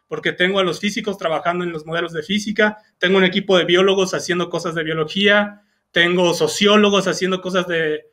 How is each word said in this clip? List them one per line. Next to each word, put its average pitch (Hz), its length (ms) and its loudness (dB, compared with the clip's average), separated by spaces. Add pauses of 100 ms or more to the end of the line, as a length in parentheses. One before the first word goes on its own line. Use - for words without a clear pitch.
porque 160 240 -4
tengo 190 260 0
a 190 60 2
los 165 160 -4
físicos 208 380 -4
trabajando 175 460 -2
en 175 80 -6
los 156 140 -12
modelos 165 260 -4
de 160 100 -8
física, 208 560 -2 (200)
tengo 190 200 2
un 185 60 4
equipo 190 320 2
de 170 80 4
biólogos 190 480 2
haciendo 175 380 -2
cosas 165 240 -6
de 165 80 -4
biología, 196 800 0 (300)
tengo 175 420 2
sociólogos 202 720 2
haciendo 185 340 -2
cosas 180 280 -4
de, 156 440 -4